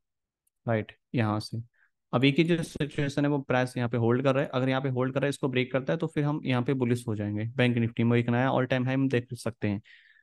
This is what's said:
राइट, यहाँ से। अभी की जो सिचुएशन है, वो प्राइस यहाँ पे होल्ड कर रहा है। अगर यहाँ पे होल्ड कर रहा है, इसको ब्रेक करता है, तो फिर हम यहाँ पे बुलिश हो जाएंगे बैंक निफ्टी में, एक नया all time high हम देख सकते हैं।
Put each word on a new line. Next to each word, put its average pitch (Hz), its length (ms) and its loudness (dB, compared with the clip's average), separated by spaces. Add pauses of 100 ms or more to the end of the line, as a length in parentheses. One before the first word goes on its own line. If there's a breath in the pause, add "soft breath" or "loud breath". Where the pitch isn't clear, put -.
(680)
राइट, 110 260 -2 (220)
यहाँ 107 260 0
से। 117 220 -8 (500)
अभी 135 200 6
की 165 120 4
जो 165 180 0
सिचुएशन 143 600 -4
है, 143 60 2
वो 147 80 0
प्राइस 127 380 0
यहाँ 123 120 -2
पे 120 80 -4
होल्ड 120 260 2
कर 135 120 2
रहा 139 100 0
है। - 100 -8
अगर 127 140 0
यहाँ 131 140 0
पे 139 60 -2
होल्ड 127 260 -2
कर 135 60 0
रहा 135 60 0
है, 139 40 0
इसको 139 180 -2
ब्रेक 127 240 0
करता 135 200 -2
है, 165 60 -2
तो 165 80 -4
फिर 156 180 -2
हम 147 200 -2
यहाँ 127 180 0
पे 135 120 0
बुलिश 120 340 0
हो 107 80 -2
जाएंगे 104 280 -4
बैंक 120 320 2
निफ्टी 117 280 0
में, 120 140 4
एक 120 100 0
नया 123 220 2
all 127 140 2
time 127 160 0
high 127 140 -2
हम 135 140 2
देख 123 260 -2
सकते - 340 -6
हैं। 101 120 -2 (420 soft breath)